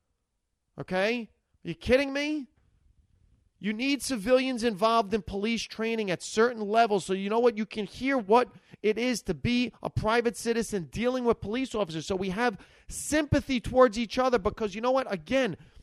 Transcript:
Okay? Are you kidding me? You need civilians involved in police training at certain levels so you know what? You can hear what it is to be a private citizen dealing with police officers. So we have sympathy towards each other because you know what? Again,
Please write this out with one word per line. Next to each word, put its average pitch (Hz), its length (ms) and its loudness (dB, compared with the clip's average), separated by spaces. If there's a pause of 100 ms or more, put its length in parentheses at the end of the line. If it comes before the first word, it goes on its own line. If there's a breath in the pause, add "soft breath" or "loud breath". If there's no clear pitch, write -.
(800)
Okay? 202 520 -2 (340)
Are 170 40 -8
you 165 60 -8
kidding 269 380 2
me? 294 340 -4 (1120)
You 202 140 -4
need 254 300 -2
civilians 254 600 2
involved 220 520 2
in 214 80 -2
police 208 400 -4
training 220 480 -4
at 165 120 -4
certain 220 460 0
levels 202 380 4
so 190 60 -4
you 196 180 -2
know 226 100 2
what? 240 160 4
You 214 100 -2
can 208 200 -6
hear 269 320 -2
what 226 320 4 (320 loud breath)
it 214 160 2
is 247 240 -2
to 180 120 -4
be 240 380 0 (100)
a - 80 -4
private 226 460 0
citizen 214 560 -2
dealing 247 320 -2
with 233 160 2
police 240 340 -4
officers. 165 320 -4
So 196 80 -2
we 185 160 -2
have 214 280 0 (300 loud breath)
sympathy 285 720 0
towards 247 380 4
each 233 200 -4
other 254 200 2
because 202 360 -4
you 220 60 -6
know 247 120 0
what? 262 200 0
Again, 202 440 -2 (260 soft breath)